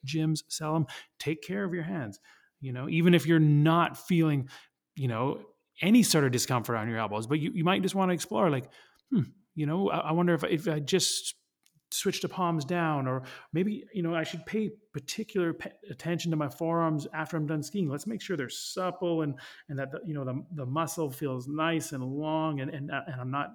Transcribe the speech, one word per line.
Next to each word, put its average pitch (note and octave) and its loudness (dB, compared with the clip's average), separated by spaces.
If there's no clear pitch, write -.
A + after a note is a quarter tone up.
gyms D#3 0
sell D#3 -4
'em. D#3+ 2
Take D#3 -4
care G3 -4
of F3 -4
your E3+ -4
hands, D3+ -6
you C3 -6
know, B2+ -6
even E3 6
if D3 6
you're E3 8
not D#3 6
feeling, D#3 2
you C3+ -2
know, B2 -2
any A3 8
sort D#3 6
of C3 4
discomfort A#2+ 0
on A2 -2
your A2+ -2
elbows, A2 -2
but D3+ 0
you, D3+ -2
you E3 -2
might F#3+ 2
just F#3 0
wanna F#3 2
explore, G3+ 2
like, C3 -2
"Hmm, G3+ 4
you D3+ -2
know, F#3 0
I, - 0
I D#3 -4
wonder F3 4
if, D#3+ 2
if D#3+ -2
I D3+ 0
just - -2
switch - -2
to F3+ -4
palms E3+ -2
down, D#3 0
or C3 -2
maybe, G3 -2
you F#3+ -2
know, E3 0
I D#3+ 0
should D#3+ -8
pay A3 -2
particular F3 -4
pe-, - -10
attention E3+ -4
to D#3+ 0
my D3 0
forearms D#3+ 0
after D#3+ -4
I'm D3+ 0
done D3+ -2
skiing. F#3+ -2
Let's C#3+ -4
make A3 -6
sure F#3+ -4
they're C3 -4
supple F3 -4
and, C#3+ -2
and C3+ -6
that C3+ -6
the, D#3 -8
you E3 -6
know, C#3 -4
the, C3 -4
the D3+ -6
muscle D#3 -2
feels C3 -4
nice D#3 0
and C3 -6
long, D#3 -2
and, C3+ -4
and, D3 -8
uh, C3+ -4
and B2+ -8
I'm B2+ -6
not, C#3+ -4